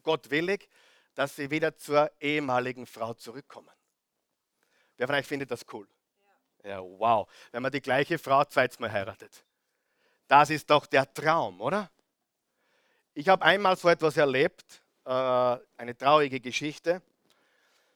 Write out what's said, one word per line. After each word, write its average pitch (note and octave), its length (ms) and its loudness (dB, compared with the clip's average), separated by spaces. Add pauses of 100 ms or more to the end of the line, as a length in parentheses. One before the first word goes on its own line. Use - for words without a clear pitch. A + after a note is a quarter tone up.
Gott D#3 280 -4
willig, F3+ 380 -2 (460)
dass C#3 220 -4
sie C#3 140 -8
wieder D#3 260 -2
zur D3 340 0 (100)
ehemaligen B2+ 640 -4
Frau A2+ 280 -10
zurückkommen. A#2+ 560 -20 (1300)
Wer B2 100 -4
von C#3+ 100 -2
euch C#3 100 -4
findet C#3 240 -8
das A#2+ 220 -10
cool? G#2 140 -14 (800)
Ja, G2 160 -12
wow. G2 480 0 (220)
Wenn A#2+ 120 -8
man C3+ 100 -4
die C#3 80 -4
gleiche D3 380 -2
Frau C#3 260 2
zweites - 340 -2
Mal A2+ 120 -6
heiratet. G2+ 540 -10 (840)
Das C#3+ 220 6
ist D3+ 200 -2
doch D3 160 4
der C3+ 260 0
Traum, C#3+ 480 -2
oder? F3 300 -6 (1200)
Ich D3 140 -6
habe F3+ 160 4
einmal F#3 320 4
so F3 120 0
etwas D#3+ 280 2
erlebt, C#3+ 640 0 (220)
äh, C3 60 -8
eine B2 880 -2
traurige C#3 440 2
Geschichte, D3+ 600 -6 (920)